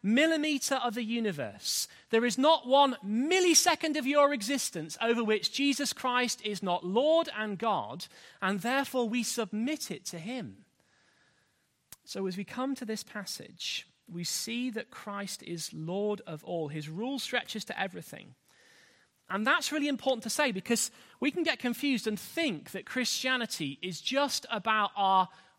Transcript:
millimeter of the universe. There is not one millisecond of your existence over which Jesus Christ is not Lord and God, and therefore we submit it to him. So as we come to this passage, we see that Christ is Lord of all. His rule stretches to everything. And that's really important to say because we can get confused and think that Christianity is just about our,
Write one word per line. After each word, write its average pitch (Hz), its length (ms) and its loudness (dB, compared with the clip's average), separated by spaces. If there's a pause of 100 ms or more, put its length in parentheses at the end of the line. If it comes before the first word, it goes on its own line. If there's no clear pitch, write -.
millimeter 294 720 2
of 240 180 -2
the 240 100 -4
universe. 185 840 -2 (240)
There 226 120 6
is 240 140 2
not 294 300 4
one 269 360 6
millisecond 311 920 4
of 254 80 -2
your 285 280 6
existence 202 680 -4
over 233 220 2
which 214 280 2
Jesus 277 420 0
Christ 247 520 0
is 208 160 -4
not 175 240 0
Lord 302 500 4
and 214 220 -4
God, 165 480 -2 (340)
and 190 220 0
therefore 247 480 0
we 240 140 0
submit 226 680 -4
it 151 160 -8
to 170 140 -8
him. 165 440 -10 (1400)
So 196 240 -6
as 180 100 -4
we 202 60 -6
come 262 320 -4
to 247 100 -10
this 214 160 -6
passage, - 840 -10 (200)
we 170 160 -8
see 240 460 -4
that 214 220 -8
Christ 202 500 -10
is - 320 -8
Lord 196 540 -4
of 156 160 -10
all. 165 240 -4
His 151 200 -8
rule 226 300 -4
stretches - 480 -4
to - 140 -8
everything. 180 560 -8 (920)
And 208 200 -2
that's 302 240 2
really 294 160 0
important 262 340 0
to 220 80 -8
say 277 220 2
because 196 400 0 (280)
we 277 120 2
can 359 100 -2
get 285 160 2
confused 247 480 0
and 214 140 -2
think 269 520 -2
that - 140 -8
Christianity 240 960 -2
is 180 180 -6
just 269 520 0
about 214 440 2
our, 190 340 6 (280)